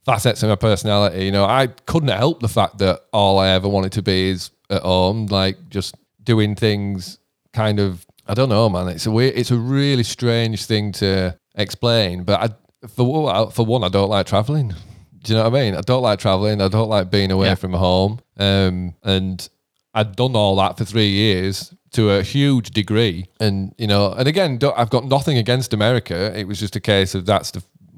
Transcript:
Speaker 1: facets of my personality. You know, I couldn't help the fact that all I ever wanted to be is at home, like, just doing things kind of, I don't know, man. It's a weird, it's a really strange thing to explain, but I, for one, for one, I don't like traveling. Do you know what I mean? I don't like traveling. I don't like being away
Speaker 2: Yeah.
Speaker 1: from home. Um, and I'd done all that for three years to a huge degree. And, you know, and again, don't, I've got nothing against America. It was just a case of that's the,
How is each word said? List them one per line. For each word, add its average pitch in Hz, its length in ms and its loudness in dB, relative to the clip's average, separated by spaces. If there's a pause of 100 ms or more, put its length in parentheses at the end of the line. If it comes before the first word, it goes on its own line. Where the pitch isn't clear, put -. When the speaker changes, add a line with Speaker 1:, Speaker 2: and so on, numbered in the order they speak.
Speaker 1:
facets 113 380 0
of 107 60 2
my 104 80 2
personality. 101 680 0
You 98 60 -2
know, 98 120 2
I 123 240 2
couldn't 151 400 -2
help 120 320 0
the 113 80 -2
fact 101 300 -2
that 95 240 0 (100)
all 98 260 4
I 95 120 2
ever 95 180 2
wanted 95 240 0
to 104 100 -2
be 92 280 0
is 90 200 -6 (200)
at 98 120 -2
home, 92 440 2
like, 95 300 0 (120)
just - 260 -6 (300)
doing 107 320 2
things 101 640 -4 (340)
kind 107 260 0
of, 92 260 -2 (220)
I 98 80 -6
don't 131 140 2
know, 110 200 2
man. 92 200 -2
It's 85 180 -8
a 110 60 0
weird, 123 240 2
it's 120 160 -2
a 120 40 2
really 135 460 0
strange 117 640 -2
thing 104 280 0
to 95 460 0 (160)
explain, 101 720 -2
but 95 160 0
I, - 480 -8
for 123 160 -2 (200)
one, 107 260 0
for 117 160 0
one, 113 180 0
I 92 40 0
don't 98 220 2
like 98 160 0
traveling. 117 480 0 (480)
Do 113 100 -4
you 110 60 4
know 110 100 2
what 127 100 2
I 139 60 2
mean? 101 100 0
I 76 60 -4
don't 127 220 0
like 104 180 2
traveling. 104 400 2
I 98 80 2
don't 110 200 2
like 98 220 0
being 98 220 2
away 95 160 2
Speaker 2:
Yeah. 95 80 2
Speaker 1:
from 92 160 -6
home. 95 480 2 (180)
Um, 92 640 0
and 95 440 -2 (460)
I'd 107 220 -2
done 127 220 0
all 101 200 2
that 98 220 0
for 110 60 -4
three 104 240 0
years 98 640 0 (180)
to 110 180 2
a 98 120 2
huge 139 480 0
degree. 104 560 -2 (140)
And, 98 380 -2
you 113 100 -4
know, 101 240 2
and 127 160 -2
again, 156 300 0
don't, 139 200 0
I've 117 120 0
got 127 160 0
nothing 135 320 2
against 120 360 0
America. 107 640 0
It 101 80 -8
was 98 140 -8
just 107 160 -6
a 98 40 -6
case 98 360 2
of 90 100 -6
that's 98 240 0
the, 90 140 -10 (340)